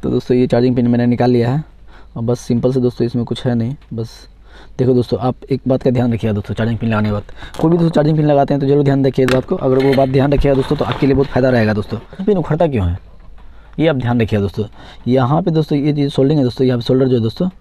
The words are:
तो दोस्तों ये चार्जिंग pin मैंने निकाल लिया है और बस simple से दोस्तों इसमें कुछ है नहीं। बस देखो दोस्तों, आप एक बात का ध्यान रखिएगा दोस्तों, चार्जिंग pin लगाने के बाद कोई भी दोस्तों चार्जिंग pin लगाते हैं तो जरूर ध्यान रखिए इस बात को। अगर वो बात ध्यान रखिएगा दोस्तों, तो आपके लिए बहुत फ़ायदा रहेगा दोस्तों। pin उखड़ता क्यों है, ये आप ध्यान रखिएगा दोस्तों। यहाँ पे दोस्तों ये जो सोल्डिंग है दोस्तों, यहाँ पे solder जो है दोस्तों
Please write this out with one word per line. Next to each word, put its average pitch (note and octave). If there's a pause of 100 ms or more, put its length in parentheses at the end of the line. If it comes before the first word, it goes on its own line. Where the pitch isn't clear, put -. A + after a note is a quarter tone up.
तो C3+
दोस्तों B2
ये B2+
चार्जिंग B2
pin A#2+
मैंने A#2+
निकाल A#2+
लिया A#2+
है D3+ (520)
और A#2
बस A#2+
simple B2
से C3+
दोस्तों A#2+
इसमें A#2+
कुछ A2+
है B2
नहीं। A#2 (200)
बस A2+ (680)
देखो B2+
दोस्तों, A#2+
आप B2+
एक C3
बात B2+
का C#3
ध्यान B2
रखिएगा A2
दोस्तों, G#2
चार्जिंग A2+
pin A2+
लगाने G#2+
के G#2
बाद G#2 (360)
कोई D#3+
भी F3
दोस्तों E3+
चार्जिंग D#3
pin D3+
लगाते C#3+
हैं C#3
तो C3+
जरूर C#3+
ध्यान C#3
रखिए C3
इस B2
बात B2+
को। B2
अगर C3
वो C3+
बात C3+
ध्यान C#3
रखिएगा C#3
दोस्तों, C3+
तो B2
आपके A#2+
लिए C3+
बहुत C3+
फ़ायदा C3
रहेगा A2
दोस्तों। G#2 (200)
pin F#3+
उखड़ता E3+
क्यों A#2
है, F2+ (800)
ये D#3+
आप D3+
ध्यान A#2+
रखिएगा G#2
दोस्तों। G2+ (440)
यहाँ C3
पे F#3
दोस्तों D#3
ये D3
जो C#3+
सोल्डिंग C#3
है C3+
दोस्तों, B2+
यहाँ B2+
पे A#2+
solder C3
जो B2+
है A2+
दोस्तों C#3 (120)